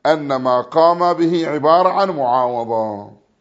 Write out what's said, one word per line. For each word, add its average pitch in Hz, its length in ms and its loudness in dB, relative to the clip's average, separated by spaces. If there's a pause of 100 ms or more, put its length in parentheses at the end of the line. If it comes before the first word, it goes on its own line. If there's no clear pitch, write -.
أن 147 300 0
ما 127 260 0
قام 170 520 2
به 165 340 -2
عبارة 156 420 2
عن 190 200 -2
معاوضة، 117 1000 -4 (300)